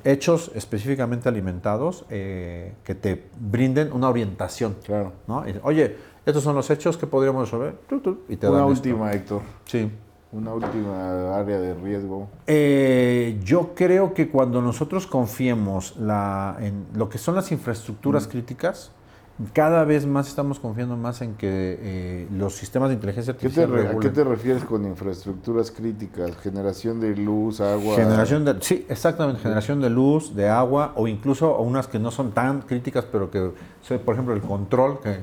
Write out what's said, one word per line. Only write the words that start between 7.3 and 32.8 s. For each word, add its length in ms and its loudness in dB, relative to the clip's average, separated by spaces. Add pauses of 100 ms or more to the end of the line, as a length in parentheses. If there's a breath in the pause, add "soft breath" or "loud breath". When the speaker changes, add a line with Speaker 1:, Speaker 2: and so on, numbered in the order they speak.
Speaker 1:
resolver", 260 -4 (140)
tu, 120 -2
tu, 180 -2 (100)
y 80 -6
te 120 0
Speaker 2:
Una 120 6
Speaker 1:
dan 120 6
esto. 160 0
Speaker 2:
última, 240 0
Héctor. 300 -4 (240)
Speaker 1:
Sí. 240 -2 (420)
Speaker 2:
Una 200 -6
última 840 -4
área 200 0
de 160 -2
riesgo. 540 -6 (180)
Speaker 1:
Eh, 960 4
yo 320 2
creo 400 4
que 140 2
cuando 320 2
nosotros 460 -2
confiemos 920 0
la, 640 -2
en 340 -4
lo 140 0
que 100 -8
son 160 -2
las 160 -2
infraestructuras 760 -2
Speaker 2:
Mm. 40 -12
Speaker 1:
críticas, 600 -6 (600 loud breath)
cada 320 6
vez 200 4
más 220 0
estamos 320 -4
confiando 380 -4
más 260 -6
en 140 -6
que, 440 -2
eh, 560 -6
los 200 -2
sistemas 320 -2
de 80 0
inteligencia 380 -4
Speaker 2:
¿Qué 140 -2
te 140 2
Speaker 1:
artificial 80 4
Speaker 2:
re-, 120 2
a 20 -
qué 40 0 (200)
Speaker 1:
regulen. 40 0
Speaker 2:
te 120 4
refieres 400 2
con 200 -2
infraestructuras 840 -4
críticas? 680 -6
¿Generación 640 -4
de 160 0
luz, 440 0
agua? 340 2
Speaker 1:
Generación 500 4
de, 160 2
sí, 280 0
exactamente, 480 0
Speaker 2:
Ujú. 80 -10
Speaker 1:
generación 360 0
de 100 4
luz, 440 4
de 140 2
agua, 480 4
o 100 2
incluso 540 2
unas 260 0
que 140 -4
no 100 0
son 220 -4
tan 300 0
críticas, 500 -2